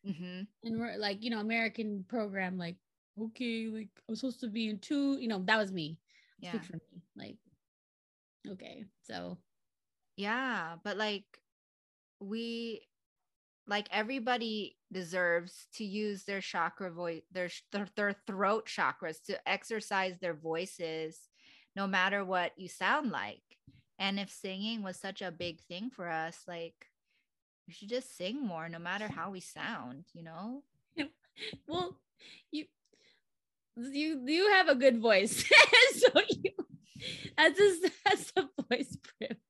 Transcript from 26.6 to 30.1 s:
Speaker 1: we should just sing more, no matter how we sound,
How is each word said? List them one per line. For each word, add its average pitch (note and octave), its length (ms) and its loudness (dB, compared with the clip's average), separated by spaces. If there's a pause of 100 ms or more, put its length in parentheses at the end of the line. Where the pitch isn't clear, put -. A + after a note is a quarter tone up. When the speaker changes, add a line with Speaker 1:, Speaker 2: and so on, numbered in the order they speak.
Speaker 1:
we E3 60 -20
should G3+ 160 -18
just B3+ 260 -6
sing G#3+ 300 -4
more, E3 220 -6
no E3 120 -12
matter G3 280 -6
how F3+ 220 -6
we F#3+ 100 -10
sound, D#3 760 -10